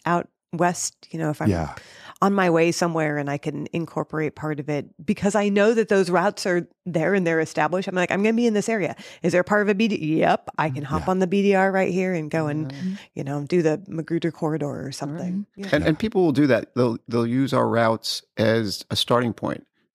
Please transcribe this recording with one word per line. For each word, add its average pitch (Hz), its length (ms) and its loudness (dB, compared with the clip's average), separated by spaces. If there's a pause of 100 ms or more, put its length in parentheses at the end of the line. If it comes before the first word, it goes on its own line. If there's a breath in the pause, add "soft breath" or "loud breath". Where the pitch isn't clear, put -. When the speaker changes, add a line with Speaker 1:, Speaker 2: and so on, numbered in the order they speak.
Speaker 1:
out 170 240 0 (240)
west. 175 580 -2
You 160 80 -8
know, 156 120 -2
if 143 100 -8
I'm 113 80 0
Speaker 2:
Yeah. 82 260 -2 (460 loud breath)
Speaker 1:
on 202 120 4
my 190 160 2
way 165 220 4
somewhere 160 460 -2
and 143 120 -4
I 143 80 -2
can 147 360 -8
incorporate 156 600 -6
part 151 240 -6
of 143 100 -8
it 143 180 -4 (160)
because 202 320 0
I 208 140 2
know 202 240 4
that 226 160 2
those 190 200 4
routes 185 360 0
are 175 220 0 (180)
there 165 280 0
and 190 140 2
they're 160 140 2
established. 160 480 -2
I'm 180 60 -6
like, 180 160 0
"I'm 196 120 2
gonna 220 140 2
be 240 100 2
in 220 60 2
this 202 160 0
area. 202 260 -2 (260 loud breath)
Is 175 120 0
there 180 100 4
part 208 200 2
of 196 60 2
a 208 60 2
B 220 140 2
D? 160 300 0
Yep, 170 380 2
I 156 120 0
can 143 140 -6
hop 147 220 -2
Speaker 2:
Yeah. 185 60 0
Speaker 1:
on 185 80 0
the 190 80 2
B 202 140 2
D 196 140 4
R 190 160 4
right 190 200 2
here 185 220 0
and 156 180 -4
go 160 160 0
and, 147 240 -4
Speaker 3:
Mm-hmm. 185 220 -6 (220 loud breath)
Speaker 1:
you 147 80 -8
know, 143 200 -6
do 175 200 2
the 156 240 0
Magruder 165 440 -4
corridor 151 540 -4
or 151 60 -8
something." 170 540 -6 (120)
Speaker 4:
Mm-hmm. 202 40 -14
Speaker 1:
Yeah. 196 120 -12
Speaker 3:
And, 151 100 2
Speaker 2:
Yeah. 160 60 2
Speaker 3:
and 156 100 0
people 214 240 0
will 160 80 4
do 143 160 4
that. 117 280 2
They'll, 120 320 0
they'll 117 200 0
use 131 260 0
our 120 140 2
routes 113 540 0 (160)
as 110 520 0
a - 60 -4
starting 120 380 2
point, - 320 -6 (300)